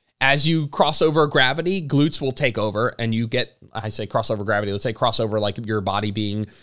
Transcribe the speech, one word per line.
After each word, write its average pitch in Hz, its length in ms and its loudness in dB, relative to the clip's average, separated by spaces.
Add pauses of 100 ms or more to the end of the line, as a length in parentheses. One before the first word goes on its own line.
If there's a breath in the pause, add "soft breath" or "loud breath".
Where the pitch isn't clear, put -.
(220 soft breath)
As 143 240 4
you 160 220 0
cross 151 320 2
over 156 260 4
gravity, 143 540 2
glutes 143 400 2
will 135 120 -2
take 120 260 0
over 107 400 0
and 113 160 -2
you 117 120 0
get, 123 300 -4 (160)
I 110 160 -6
say 104 180 -6
cross 110 240 0
over 104 140 -2
gravity, 104 260 0
let's 101 140 -4
say 117 80 -2
cross 117 260 0
over, 107 220 0
like, 104 260 -4
your 107 140 -2
body 98 300 -2
being, 104 360 -4 (160 loud breath)